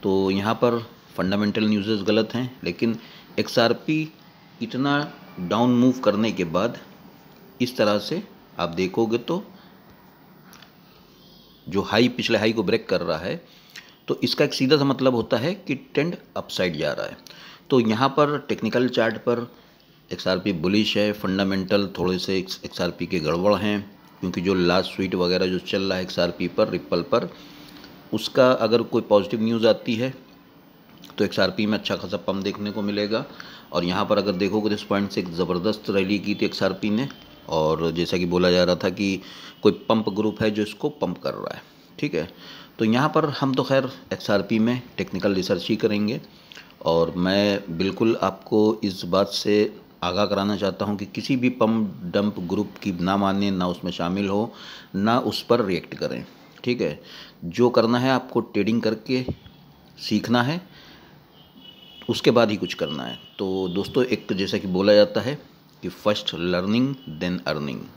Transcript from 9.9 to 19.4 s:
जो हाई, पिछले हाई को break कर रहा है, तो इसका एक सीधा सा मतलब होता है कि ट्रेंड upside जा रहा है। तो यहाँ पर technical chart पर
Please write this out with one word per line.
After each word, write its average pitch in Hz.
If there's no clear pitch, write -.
जो 98
हाई, 117
पिछले 113
हाई 110
को 110
break 101
कर 90
रहा 85
है, 117
तो -
इसका 135
एक 139
सीधा 139
सा 139
मतलब 131
होता 113
है 147
कि 151
ट्रेंड 160
upside 87
जा 73
रहा 50
है। 50
तो 131
यहाँ 110
पर 147
technical 113
chart 113
पर 120